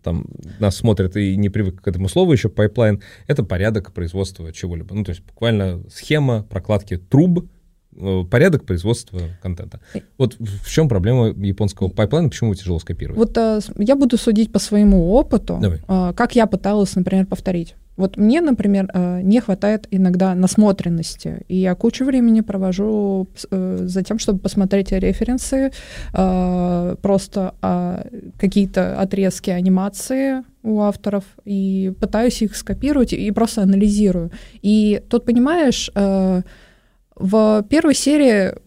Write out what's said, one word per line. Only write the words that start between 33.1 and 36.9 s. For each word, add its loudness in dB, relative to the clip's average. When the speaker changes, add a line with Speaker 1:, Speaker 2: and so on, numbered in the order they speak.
Speaker 2:
и -4
просто 0
анализирую. 2
И 2
тут, 0
понимаешь, 2
э, 2